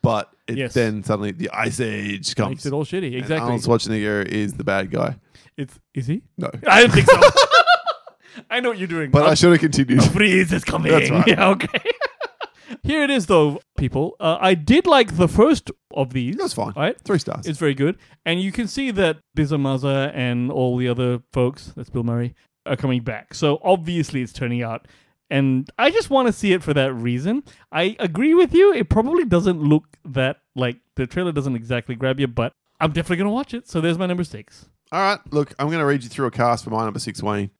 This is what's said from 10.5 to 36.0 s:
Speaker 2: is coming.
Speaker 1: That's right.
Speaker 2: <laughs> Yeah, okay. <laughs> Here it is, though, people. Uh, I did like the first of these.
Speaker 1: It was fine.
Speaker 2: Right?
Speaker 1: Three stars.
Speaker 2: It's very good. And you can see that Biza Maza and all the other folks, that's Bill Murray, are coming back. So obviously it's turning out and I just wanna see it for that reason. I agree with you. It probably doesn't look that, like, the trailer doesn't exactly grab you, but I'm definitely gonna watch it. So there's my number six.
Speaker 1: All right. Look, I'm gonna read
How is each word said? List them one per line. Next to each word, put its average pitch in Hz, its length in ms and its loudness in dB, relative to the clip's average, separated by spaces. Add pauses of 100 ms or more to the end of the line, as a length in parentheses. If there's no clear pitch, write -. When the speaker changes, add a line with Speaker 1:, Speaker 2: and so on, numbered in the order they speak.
Speaker 2:
is - 100 -4
coming. 156 280 -2
Speaker 1:
That's 143 200 4
right. 175 160 4
Speaker 2:
<laughs> - 0 -
Yeah, 190 220 4
okay. - 340 -2 (520)
<laughs> - 480 -16
Here 302 200 -2
it 277 60 -2
is, 254 160 0
though, 151 340 4 (180)
people. 139 420 -4
Uh, 160 200 -2
I 185 140 4
did 214 340 4
like 240 300 4
the 175 100 4
first 254 420 4 (240)
of 131 200 -4
these. 131 240 -4
Speaker 1:
It 349 40 -6
was - 120 -6
fine. 104 220 -6
Speaker 2:
Right? 180 260 -4
Speaker 1:
Three 196 180 -2
stars. - 260 -8
Speaker 2:
It's 156 140 -8
very 151 160 0
good. 143 220 -2 (280)
And 170 160 -2
you 190 100 -4
can 233 160 -4
see 269 240 -4
that 180 260 0 (200)
Biza 151 220 0
Maza 135 560 -2
and 123 340 -2
all 127 280 -2
the 123 100 -2
other 123 320 -2 (140)
folks, 127 420 -4
that's 127 140 -14
Bill 120 140 -6
Murray, 117 300 -4 (320)
are 131 120 -4
coming 127 260 -2
back. 113 300 -12
So 151 300 0
obviously 170 580 -2
it's 117 120 -10
turning 120 300 -6
out 113 240 -10 (440)
and 135 360 0 (120)
I 269 100 4
just 415 220 -2
wanna 262 220 2
see 202 180 -2
it 180 100 2
for 156 140 -4
that 135 180 0
reason. 127 500 -4 (280)
I 185 280 -2
agree 208 360 0
with 349 180 4
you. 381 200 6
It 202 160 -2
probably 285 360 2
doesn't 175 380 2
look 151 220 2 (200)
that, 131 360 -4 (140)
like, 127 220 -4 (180)
the 131 120 -4
trailer 180 240 -4
doesn't 139 240 -2
exactly 117 400 -6
grab 131 240 -4
you, 139 80 0
but 120 240 -4 (300)
I'm 160 100 0
definitely 165 260 -4
gonna 202 140 -2
watch 254 220 -6
it. 240 160 -12
So 165 120 -4
there's 165 160 0
my 185 80 -4
number 180 200 -4
six. - 420 -20 (240)
Speaker 1:
All 170 80 -4
right. 196 200 0 (120)
Look, 147 260 -2
I'm 147 140 -4
gonna 160 140 -2
read 139 180 0